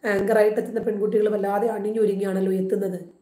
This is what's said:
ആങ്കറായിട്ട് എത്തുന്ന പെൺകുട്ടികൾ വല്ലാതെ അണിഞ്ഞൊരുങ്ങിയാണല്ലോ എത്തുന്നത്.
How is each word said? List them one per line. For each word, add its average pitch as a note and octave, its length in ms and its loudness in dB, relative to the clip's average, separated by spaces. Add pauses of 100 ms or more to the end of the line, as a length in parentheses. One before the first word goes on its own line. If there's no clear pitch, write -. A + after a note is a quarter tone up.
ആങ്കറായിട്ട് G#3 520 2
എത്തുന്ന A3 200 -4
പെൺകുട്ടികൾ G#3 480 0
വല്ലാതെ G3+ 400 0
അണിഞ്ഞൊരുങ്ങിയാണല്ലോ G3 840 0
എത്തുന്നത്. F#3+ 480 -2 (220)